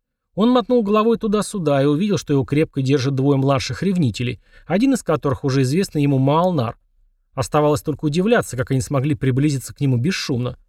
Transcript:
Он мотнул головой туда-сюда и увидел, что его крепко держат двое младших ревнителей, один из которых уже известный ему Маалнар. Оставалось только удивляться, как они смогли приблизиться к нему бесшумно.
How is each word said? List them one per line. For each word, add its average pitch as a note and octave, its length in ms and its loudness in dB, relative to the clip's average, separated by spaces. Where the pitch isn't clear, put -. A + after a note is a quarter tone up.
Он A3+ 160 2
мотнул B3 320 2
головой G#3+ 340 2
туда-сюда F#3+ 640 0
и C#3 40 2
увидел, D#3 340 0
что - 140 -4
его C3+ 120 2
крепко C#3+ 380 -2
держат C3+ 320 0
двое C3+ 240 2
младших C3+ 420 -2
ревнителей, B2+ 580 -2
один A#3 260 2
из A#3+ 80 -2
которых D3 420 -2
уже C3+ 200 2
известный D3+ 400 0
ему C#3+ 160 2
Маалнар. D3 580 0
Оставалось D3 480 0
только D3+ 240 -6
удивляться, F3+ 500 0
как B2 140 -4
они C3 120 0
смогли C#3+ 340 -2
приблизиться C3+ 580 -2
к - 80 -10
нему C3 160 2
бесшумно. B2 720 -4